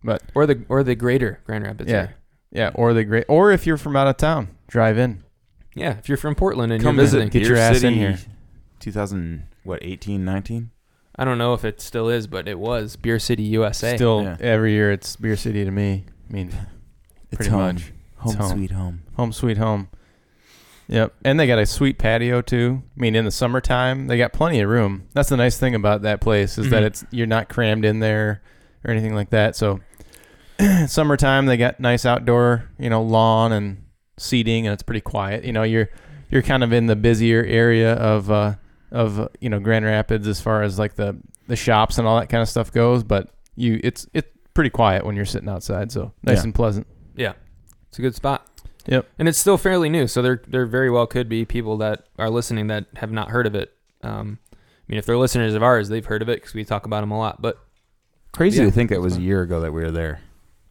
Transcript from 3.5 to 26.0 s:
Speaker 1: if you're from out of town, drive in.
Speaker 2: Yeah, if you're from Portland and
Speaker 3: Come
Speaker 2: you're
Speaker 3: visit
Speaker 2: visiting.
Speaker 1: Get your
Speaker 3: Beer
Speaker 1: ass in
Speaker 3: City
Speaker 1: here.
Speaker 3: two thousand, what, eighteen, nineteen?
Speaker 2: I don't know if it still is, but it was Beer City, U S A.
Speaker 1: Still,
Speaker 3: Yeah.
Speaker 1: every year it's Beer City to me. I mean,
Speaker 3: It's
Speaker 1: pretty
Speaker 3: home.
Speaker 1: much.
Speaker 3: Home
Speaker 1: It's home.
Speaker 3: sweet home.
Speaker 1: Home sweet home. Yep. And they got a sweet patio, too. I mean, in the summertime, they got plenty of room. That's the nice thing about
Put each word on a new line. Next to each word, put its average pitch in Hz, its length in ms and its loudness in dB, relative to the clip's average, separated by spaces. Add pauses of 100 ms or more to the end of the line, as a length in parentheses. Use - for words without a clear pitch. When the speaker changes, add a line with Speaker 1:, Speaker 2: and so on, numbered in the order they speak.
Speaker 1:
if 180 120 0
you're 160 120 0
from 143 180 -4
out 139 120 4
of 135 100 0
town, 151 320 0 (180)
drive 110 300 2
in. 117 260 -2 (500)
Speaker 2:
Yeah, 143 260 -6
if - 100 -18
you're 143 80 0
from 151 180 -4
Portland 120 380 -2
and 113 100 -2
Speaker 3:
Come 143 140 4
Speaker 2:
you're 139 80 8
Speaker 3:
visit 143 140 4
Speaker 2:
visiting. 107 220 2
Speaker 1:
Get 107 60 2
your 123 80 4
Speaker 3:
Beer 117 80 4
Speaker 1:
ass 113 140 6
in 123 40 4
Speaker 3:
City 120 140 4
Speaker 1:
here. 98 220 0 (640)
Speaker 3:
two 107 100 -10
thousand, 92 520 -6 (200)
what, 92 180 -10
eighteen, 95 440 -8
nineteen? 110 460 -8 (440)
Speaker 2:
I 131 80 -6
don't 127 140 -2
know 120 160 0
if 113 100 -4
it 107 160 -6
still 113 300 -4
is, 117 180 -2
but 92 220 -8
it 95 100 -8
was 110 380 -6
Beer 113 220 -2
City, 110 240 -2
U 110 200 0
S 104 200 -4
A. 120 120 -2
Speaker 1:
Still, 113 280 2
Speaker 3:
Yeah. 92 180 -6
Speaker 1:
every 110 320 2
year 104 180 4
it's - 240 -6
Beer 107 220 -4
City 104 260 -4
to 95 80 -4
me. 98 320 -2 (260)
I - 40 -12
mean, 95 160 -8 (800)
Speaker 3:
It's - 80 -10
Speaker 1:
pretty 104 140 0
Speaker 3:
home. 101 100 2 (140)
Speaker 1:
much. 85 180 -10 (240)
Speaker 3:
Home 113 160 -4
Speaker 1:
It's - 20 -4
home. 101 220 -2
Speaker 3:
sweet 95 140 -4
home. 90 300 -6 (140)
Speaker 1:
Home 120 160 -2
sweet 113 260 -2
home. 104 300 -2 (1000)
Yep. 110 260 0 (100)
And 139 160 2
they 151 80 4
got 120 120 4
a 107 60 4
sweet 135 320 0
patio, 120 440 0
too. 123 420 0 (140)
I - 20 -18
mean, 113 160 2
in 113 100 2
the 104 60 -2
summertime, 127 760 -2
they 123 100 0
got 120 160 2
plenty 156 260 0
of 101 100 2
room. 101 340 0 (100)
That's 139 160 0
the 139 80 2
nice 120 200 2
thing 127 180 0
about 104 260 2